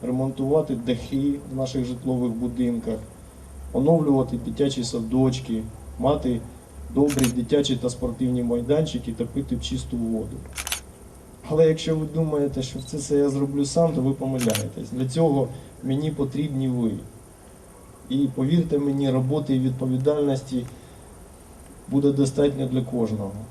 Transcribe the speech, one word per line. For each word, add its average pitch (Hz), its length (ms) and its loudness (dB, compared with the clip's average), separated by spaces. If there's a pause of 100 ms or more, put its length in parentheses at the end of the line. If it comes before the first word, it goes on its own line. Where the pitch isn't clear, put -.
ремонтувати 135 680 0 (100)
дахи 135 480 0 (180)
в 131 40 -6
наших 131 280 -2
житлових 123 480 -2
будинках, 120 640 -2 (760)
оновлювати 139 640 4
дитячі 123 480 -2
садочки, 117 800 0 (360)
мати 127 420 0 (540)
добрі 135 320 4
дитячі 123 500 2
та 120 140 -2
спортивні 123 520 -2
майданчики 120 680 0
та 117 120 -4
пити 135 320 -4
чисту - 400 -6
воду. 110 400 -4 (1120)
Але 156 200 6
якщо 160 280 0
ви 156 180 -2
думаєте, 147 480 0
що 131 160 -6
це - 180 -10
все 143 200 -2
я 143 120 4
зроблю 139 360 0
сам, 165 280 2
то 135 80 -2
ви 131 120 2
помиляєтесь. 120 800 -2
Для 127 160 -4
цього 151 400 2 (340)
мені 139 280 0
потрібні 139 580 -2
ви. 120 220 0 (1160)
І 135 260 2
повірте 151 440 6
мені, 139 320 4
роботи 135 460 4
і 127 40 4
відповідальності 131 1040 2 (1200)
буде 139 240 4
достатньо 135 540 2
для 127 160 0
кожного. 107 500 -2 (180)